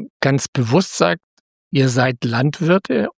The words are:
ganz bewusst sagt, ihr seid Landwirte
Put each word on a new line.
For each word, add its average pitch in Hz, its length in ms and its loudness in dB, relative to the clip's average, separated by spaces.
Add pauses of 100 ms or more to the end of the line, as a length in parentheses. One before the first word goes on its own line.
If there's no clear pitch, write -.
(200)
ganz 139 300 -2
bewusst 135 480 0
sagt, 170 240 0 (500)
ihr 135 160 4
seid 123 380 0
Landwirte 156 840 0 (120)